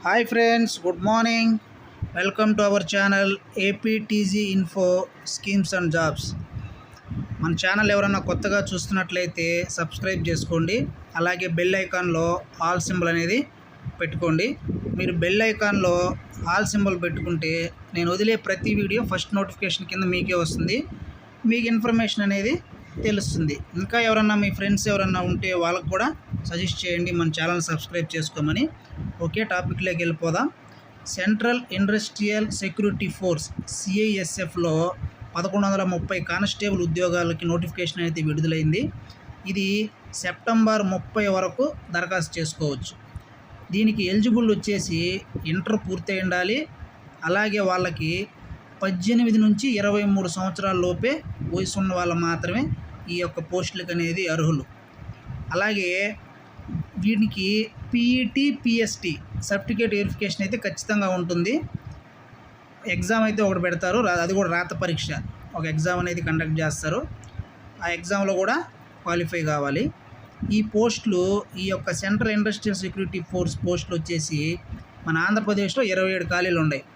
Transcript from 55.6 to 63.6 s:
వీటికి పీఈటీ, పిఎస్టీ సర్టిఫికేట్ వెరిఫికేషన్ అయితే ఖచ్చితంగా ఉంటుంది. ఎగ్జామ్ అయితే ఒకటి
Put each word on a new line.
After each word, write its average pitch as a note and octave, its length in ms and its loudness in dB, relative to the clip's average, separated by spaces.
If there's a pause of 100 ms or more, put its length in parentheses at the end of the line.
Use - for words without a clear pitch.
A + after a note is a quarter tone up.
వీటికి G#3 440 2 (440)
పీఈటీ, B3 520 2 (180)
పిఎస్టీ A3+ 480 0 (380)
సర్టిఫికేట్ G#3 500 0
వెరిఫికేషన్ G3+ 460 -2
అయితే G3+ 120 -2 (100)
ఖచ్చితంగా G3+ 500 0
ఉంటుంది. F3 360 0 (1400)
ఎగ్జామ్ G#3+ 320 2
అయితే G#3+ 200 0
ఒకటి F#3+ 200 2